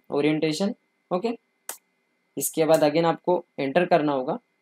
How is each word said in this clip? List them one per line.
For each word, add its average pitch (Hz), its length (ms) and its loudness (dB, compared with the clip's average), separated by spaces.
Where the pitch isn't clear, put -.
orientation। 156 600 0
ओके, 220 260 -4
इसके 156 280 -2
बाद 151 180 4
again 151 220 2
आपको 170 380 0
enter 139 260 0
करना 151 260 2
होगा 143 280 -4